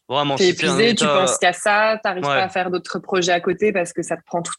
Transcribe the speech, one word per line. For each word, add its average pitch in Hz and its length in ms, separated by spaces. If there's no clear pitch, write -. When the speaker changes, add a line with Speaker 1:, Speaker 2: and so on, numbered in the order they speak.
Speaker 1:
Vraiment, 143 300
Speaker 2:
T'es 185 120
Speaker 1:
c'était 175 180
un 143 120
Speaker 2:
épuisé, 233 180
tu - 80
Speaker 1:
état 147 100
Speaker 2:
penses 135 240
qu'à 180 160
ça, 214 480
t'arrives 185 220
Speaker 1:
Ouais. - 40
Speaker 2:
pas 143 140
à 185 80
faire 185 200
d'autres 180 280
projets 180 340
à 175 80
côté 185 320
parce 175 220
que 170 80
ça 165 160
te - 80
prend 202 160
tout - 160